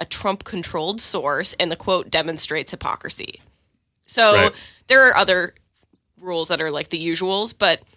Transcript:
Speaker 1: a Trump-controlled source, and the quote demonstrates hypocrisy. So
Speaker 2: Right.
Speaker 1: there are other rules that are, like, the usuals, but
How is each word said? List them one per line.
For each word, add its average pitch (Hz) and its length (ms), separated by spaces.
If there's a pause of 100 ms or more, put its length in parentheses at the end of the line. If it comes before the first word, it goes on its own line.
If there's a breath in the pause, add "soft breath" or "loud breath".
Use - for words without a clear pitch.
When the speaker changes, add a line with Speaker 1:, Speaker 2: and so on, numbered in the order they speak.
Speaker 1:
a 170 40
Trump-controlled 190 960
source, 147 540
and 170 160
the 170 60
quote - 340
demonstrates 156 640
hypocrisy. - 680 (680)
So 220 280
Speaker 2:
Right. 190 180 (360 loud breath)
Speaker 1:
there 262 200
are - 80
other 185 380 (680)
rules 170 280
that 160 120
are, 160 120
like, 151 180
the 165 140
usuals, 185 520
but 196 240 (160)